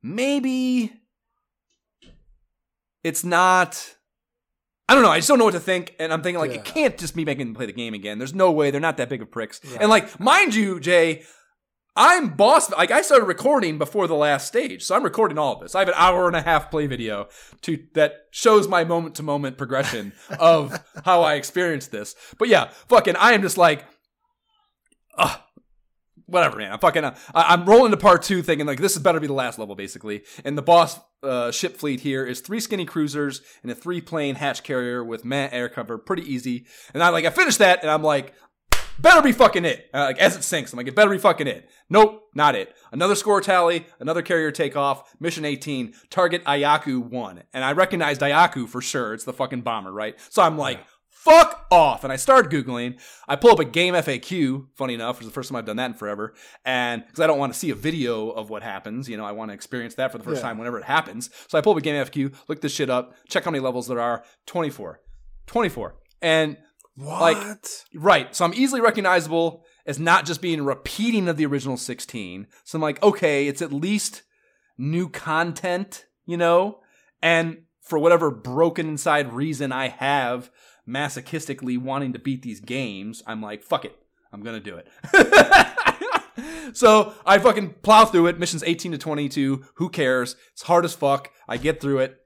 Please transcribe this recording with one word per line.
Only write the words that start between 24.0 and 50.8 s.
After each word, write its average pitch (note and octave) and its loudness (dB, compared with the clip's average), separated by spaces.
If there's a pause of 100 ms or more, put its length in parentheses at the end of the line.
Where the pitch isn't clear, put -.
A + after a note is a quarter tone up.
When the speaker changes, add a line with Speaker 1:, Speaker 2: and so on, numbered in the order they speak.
Speaker 1:
ugh, - 0 (840)
whatever, E3 2
man. G2+ -8
I'm A2 -10
fucking, E3 2
uh, B2+ -8 (180)
I, E3 6
I'm F3 2
rolling A3+ 8
to G3 0
part F3+ 6
two F#3 -2
thinking, D3+ -2
like, C3+ -6
this F#3+ 0
is D3+ -8
better D#3+ 2
be D3+ -6
the C#3 -4
last B2 -4
level, G2+ -12
basically. G#2 -12 (200)
And C#3+ -8
the C#3 -6
boss, E3+ 4 (240)
uh, B2 -4
ship - -6
fleet C3+ -6
here C3+ -6
is B2 -10
three G#3+ -8
skinny G3+ -6
cruisers D3 -6 (220)
and B2 -12
a A#2 -10
three-plane E3 -6
hatch C3+ -6
carrier B2 -6
with A2+ -10
meh C3+ -6
air B2 -6
cover. A2+ -10
Pretty F3+ -6
easy. B2 -8 (280)
And D#3+ -2
I, E3+ 4
like, E3+ 2
I E3 2
finished E4+ 0
that, F3+ 6
and D#3 -2
I'm D#3 0
like, C#3+ -2 (640)
"Better E4 8
be C4+ 4
fucking G3 4
it." C3 -4
Uh, C3+ -2
like, C3+ -2
as - 4
it D#3 -10
sinks, D3+ -6
I'm A#2+ -14
like, B2 -8
"It B2+ -10
better G#3 6
be G3+ -2
fucking E3+ 2
it." G2 -10 (220)
Nope, G#3+ 4 (140)
not C#3+ 4
it. G2 -8 (160)
Another F#3 0
score G3+ 2
tally, F3 2 (120)
another E3 -4
carrier D#3+ 0
takeoff, C#3 -4
mission E3 -6
eighteen, C3+ -8 (180)
target F3 -2
Ayaku C#3+ 0 (100)
one. G#2 -12 (120)
And C3 -6
I C3+ 0
recognized E3 0
Ayaku C#3+ 2
for B2 -10
sure. A2+ -6
It's A2 -16
the B2 -10
fucking B2+ -6
bomber, A2 -8
right? G#2+ -8 (140)
So G3 2
I'm D#3+ 2
like, C3 -6
Speaker 2:
Yeah. - -20 (260)